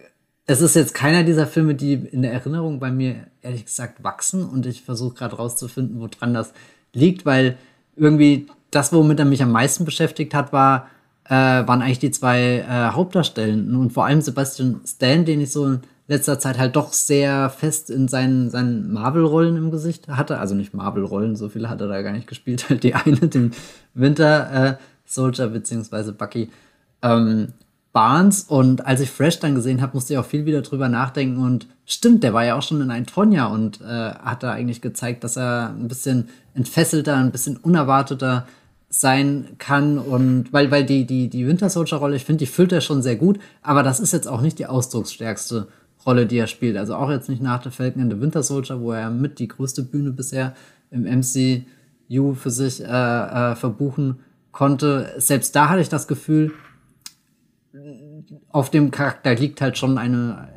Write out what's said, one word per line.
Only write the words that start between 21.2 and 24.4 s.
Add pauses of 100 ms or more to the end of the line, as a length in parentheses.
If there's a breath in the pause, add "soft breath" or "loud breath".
so
viele
hat
er
da
gar
nicht
gespielt.
<laughs>
Halt
die
eine,
den (420 loud breath)
Winter,